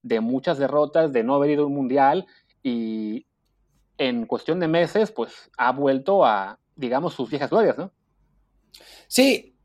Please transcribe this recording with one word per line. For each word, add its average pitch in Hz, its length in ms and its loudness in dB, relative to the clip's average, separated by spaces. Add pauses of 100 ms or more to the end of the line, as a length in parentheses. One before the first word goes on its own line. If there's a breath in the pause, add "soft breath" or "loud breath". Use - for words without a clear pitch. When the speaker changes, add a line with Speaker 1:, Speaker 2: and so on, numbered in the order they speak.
Speaker 1:
de 117 180 -2
muchas 131 380 -2
derrotas, 147 540 0
de 117 120 0
no 131 100 0
haber 143 160 2
ido 147 140 2
a - 20 2
un 143 80 -4
mundial, 139 500 2 (360 soft breath)
y 110 680 -6 (720)
en 123 280 -2
cuestión 156 320 -4
de 175 80 -2
meses, 170 460 0
pues, - 440 -8
ha 123 140 2
vuelto 139 540 2
a, 104 340 0 (160)
digamos, 139 400 -4
sus 113 160 -8
viejas 139 200 -6
glorias, 180 280 2
¿no? 180 140 -12 (1160 loud breath)
Speaker 2:
Sí, - 580 0